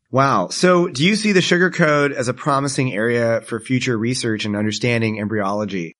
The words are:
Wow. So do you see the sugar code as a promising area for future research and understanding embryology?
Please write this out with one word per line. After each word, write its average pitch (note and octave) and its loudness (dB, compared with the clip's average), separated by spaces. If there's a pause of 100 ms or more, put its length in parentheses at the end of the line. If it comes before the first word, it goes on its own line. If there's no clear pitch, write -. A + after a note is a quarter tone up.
(120)
Wow. B2 2
So F3+ 2
do D3 -2
you G#3 2
see G#3+ 0
the F3+ 4
sugar F3+ 2
code D3 2
as B2 -4
a B2+ -2
promising C#3 -2
area A#2 0
for - -6
future B2 0
research A2+ -2
and G#2 -2
understanding A2 0
embryology? G2+ -4